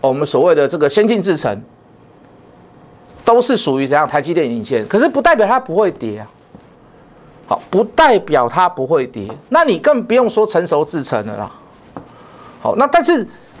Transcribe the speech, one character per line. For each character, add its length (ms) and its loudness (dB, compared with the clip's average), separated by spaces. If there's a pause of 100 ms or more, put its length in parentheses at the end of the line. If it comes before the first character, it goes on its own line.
我 100 0
们 140 -2
所 160 0
谓 120 4
的 140 2
这 100 -4
个 100 0
先 180 2
进 160 0
制 140 -2
程， 260 -6 (1600)
都 160 6
是 160 0
属 240 -2
于 40 -2
怎 120 2
样？ 100 2
台 140 0
积 120 -6
电 160 0
领 140 -6
先， 240 -4
可 100 -2
是 120 4
不 120 -2
代 140 4
表 100 2
它 140 2
不 160 -8
会 160 2
跌 280 -10
啊。 80 -16 (1200)
好， 200 -2
不 140 0
代 360 4
表 280 0
它 220 0
不 180 -6
会 180 0
跌， 240 -12 (200)
那 160 4
你 120 0
更 240 0
不 120 -4
用 160 2
说 160 0
成 200 -2
熟 200 0
制 180 -8
程 240 -4
了 80 -10
啦。 160 -10 (1080)
好， 160 -2
那 100 2
但 160 2
是 240 0 (340)